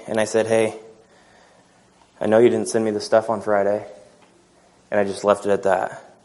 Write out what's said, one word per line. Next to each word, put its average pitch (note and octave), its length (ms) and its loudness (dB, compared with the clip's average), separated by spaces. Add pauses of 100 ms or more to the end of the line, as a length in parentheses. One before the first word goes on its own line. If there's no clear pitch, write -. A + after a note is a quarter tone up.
and A2 100 -2
I G#2+ 60 2
said, A2 220 0
"Hey, A2+ 280 0 (1500)
I - 40 -2
know G#2+ 120 4
you A#2+ 100 8
didn't A2 200 0
send A2 160 -2
me A2 60 -2
the G#2 100 -4
stuff A2 280 0
on A2 120 -2
Friday," G2+ 440 0 (1080)
and G#2 100 0
I G2+ 40 2
just G2 200 -8
left G2+ 220 2
it G#2 40 0
at G2 140 0
that. F#2+ 380 -2 (220)